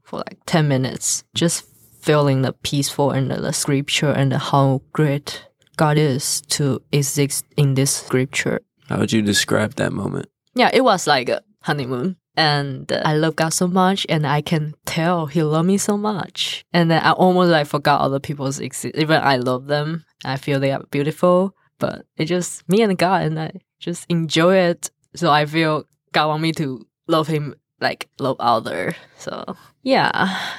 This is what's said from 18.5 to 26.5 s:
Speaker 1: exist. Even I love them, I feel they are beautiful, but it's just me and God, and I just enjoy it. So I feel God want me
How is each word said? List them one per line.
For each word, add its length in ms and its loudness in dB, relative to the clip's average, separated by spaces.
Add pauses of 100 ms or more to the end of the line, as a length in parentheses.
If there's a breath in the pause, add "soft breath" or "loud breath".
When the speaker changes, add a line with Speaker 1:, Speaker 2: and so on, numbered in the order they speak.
Speaker 1:
exist. 360 -8
Even 260 2
I 160 2
love 300 -2
them, 380 -2 (180)
I 140 -4
feel 220 -2
they 120 2
are 180 -6
beautiful, 640 2 (260)
but 260 -6 (100)
it's 140 -4
just 400 -4
me 120 4
and 160 2
God, 260 2
and 140 -2
I 140 -6 (280)
just 280 -8
enjoy 480 2
it. 340 2 (260)
So 160 2
I 140 4
feel 380 0 (300)
God 160 2
want 120 -2
me 120 0